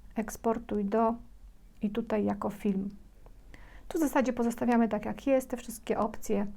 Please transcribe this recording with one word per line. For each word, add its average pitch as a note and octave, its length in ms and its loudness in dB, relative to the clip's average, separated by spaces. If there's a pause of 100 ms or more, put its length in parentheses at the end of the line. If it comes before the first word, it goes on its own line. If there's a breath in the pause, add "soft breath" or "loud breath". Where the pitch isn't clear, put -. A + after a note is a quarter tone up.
(160)
eksportuj A3 720 -2
do A3+ 300 2 (640)
i G#3 80 0
tutaj G#3+ 360 0
jako G3+ 240 -2
film. G3 400 0 (960 loud breath)
Tu - 100 -4
w D#4+ 40 2
zasadzie C4+ 320 2
pozostawiamy A#3 560 4
tak, G#3 160 -2
jak A3 220 -4
jest, C4 220 4
te B3 80 -2
wszystkie - 420 -4
opcje G3+ 580 0